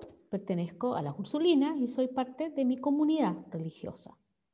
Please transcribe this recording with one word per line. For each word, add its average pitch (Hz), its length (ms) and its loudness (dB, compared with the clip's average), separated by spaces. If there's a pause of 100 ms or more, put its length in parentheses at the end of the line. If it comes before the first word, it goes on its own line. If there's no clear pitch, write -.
(300)
pertenezco 190 640 -2
a - 80 -2
las 143 160 -4
Ursulinas 294 640 2
y 247 80 0
soy 254 200 0
parte 254 440 -4
de 277 140 0
mi 247 120 2
comunidad 294 600 2 (120)
religiosa. - 680 -8 (380)